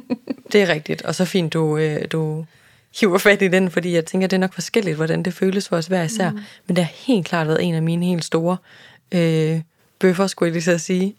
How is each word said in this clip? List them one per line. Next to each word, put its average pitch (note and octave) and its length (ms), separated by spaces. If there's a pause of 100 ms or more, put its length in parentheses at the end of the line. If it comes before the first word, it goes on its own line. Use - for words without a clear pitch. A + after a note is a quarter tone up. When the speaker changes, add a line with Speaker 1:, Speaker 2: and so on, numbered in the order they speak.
(520)
Speaker 1:
det G#3 100
er F3+ 60
rigtigt. D#3+ 340
Og D#3+ 120
så F#3 100
fint, E3 280
du, D#3 240
øh, D#3 360
du D#3+ 320 (560)
hiver G3 180
fat G3 240
i F#3+ 60
den, F#3 220
fordi F3 240
jeg E3 120
tænker, F#3 220
det F#3+ 80
er F#3 40
nok F#3 120
forskelligt, F3+ 440
hvordan E3 260
det F3+ 120
føles F#3+ 340
for F3 80
os E3 100
hver F3+ 160
især. F#3 280
Speaker 2:
Mm. G#3 80 (280)
Speaker 1:
Men F3 100
det F3+ 80
har D#3+ 100
helt G#3 320
klart E3 200
været D#3 180
en E3+ 100
af D#3+ 80
mine E3+ 240
helt F3 180
store, E3+ 320 (560)
øh, D#3+ 480 (380)
bøffer, F#3+ 280
skulle F3 220
jeg E3 40
lige E3+ 100
så E3+ 160
sige. F#3 400